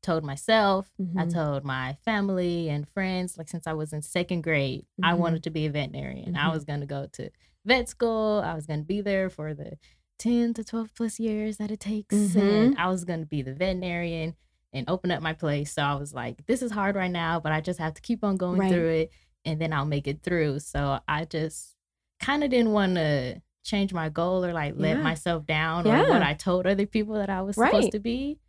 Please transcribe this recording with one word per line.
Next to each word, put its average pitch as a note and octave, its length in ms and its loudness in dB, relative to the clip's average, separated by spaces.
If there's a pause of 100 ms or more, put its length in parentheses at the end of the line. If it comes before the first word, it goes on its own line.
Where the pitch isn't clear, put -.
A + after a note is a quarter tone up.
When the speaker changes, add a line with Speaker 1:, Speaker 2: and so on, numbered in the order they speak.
Speaker 1:
told D#3+ 220 0
myself, G3 720 2
I G3+ 40 -2
Speaker 2:
Mm-hmm. F3 280 0
Speaker 1:
told D3+ 340 0
my C3 400 -4
family F#3 640 0
and D3 180 -2
friends, F#3 520 -4
like, D#3+ 100 -12
since E3 180 -8
I D#3+ 60 -4
was D#3 220 -6
in D3+ 80 -6
second F3 400 -2
grade, C#3+ 420 0 (180)
I E3+ 100 6
Speaker 2:
Mm-hmm. F3 100 4
Speaker 1:
wanted D#3+ 220 0
to E3 60 -2
be D#3 140 -2
a D#3 60 0
veterinarian. C#3+ 680 -6
I - 40 -2
Speaker 2:
Mm-hmm. D#3 140 2
Speaker 1:
was D3+ 120 -4
gonna C#3+ 200 -6
go C#3 260 -6
to - 180 -12 (340)
vet A#3+ 240 2
school. A3 560 0
I E3 100 -2
was D3+ 120 -8
gonna D3+ 160 -4
be F#3+ 180 -2
there F#3+ 300 0
for D#3 240 -8
the D3 240 -14 (400)
ten A#3 340 2
to A3+ 100 -6
twelve A3+ 320 -6
plus A3+ 240 -4
years G#3+ 380 -2
that G#3 140 -6
it G#3+ 100 -6
takes. G#3 340 -4
Speaker 2:
Mm-hmm. G3+ 260 4
Speaker 1:
And G#3+ 380 6
I F3 100 2
was F#3 160 -2
gonna E3 200 -4
be D3+ 160 -4
the C3 140 -6
veterinarian F3 800 -2 (360)
and C3 180 -6
open F#3 220 0
up D#3 120 -2
my D#3+ 100 -2
place. D3 400 -2
So - 100 -4
I C#3+ 120 2
was C#3+ 180 -6
like, A#2+ 340 -8
"This B3 140 2
is B3 120 -4
hard G3+ 220 0
right F#3 160 0
now, E3+ 300 0
but D#3+ 120 0
I D#3 100 0
just F3+ 160 -4
have D#3+ 160 -4
to - 80 -20
keep A3+ 200 -2
on G3+ 140 2
going F3+ 240 0
Speaker 2:
Right. F#3+ 100 4
Speaker 1:
through E3+ 180 4
it, D#3+ 220 2 (360)
and D#3+ 140 -2
then D#3+ 120 -2
I'll C#3+ 140 0
make D3 200 -2
it C#3+ 160 -6
through." D3+ 380 0
So C#3 480 -2
I D3+ 160 0
just D#3 500 -6 (460)
kinda D4 280 0
didn't A#3+ 240 4
wanna D#3+ 680 2 (240)
change G3 300 0
my D#3+ 160 -2
goal F3+ 340 0
or, F3 80 -2
like, D3+ 240 -2
let D#3 220 2
Speaker 2:
Yeah. D4+ 40 0
Speaker 1:
myself D#3+ 440 -2
down D#3+ 400 0
or A3 100 6
Speaker 2:
Yeah. A4+ 140 6
Speaker 1:
what A#3+ 120 6
I C#3+ 120 2
told F3+ 320 0
other G3 200 2
people G#3+ 280 -2
that G3+ 160 -2
I F#3+ 100 -2
was G3 160 -4
supposed B3 160 4 (120)
Speaker 2:
Right. F#3+ 80 2
Speaker 1:
to G#3+ 60 -4
be. B3+ 400 -4 (100)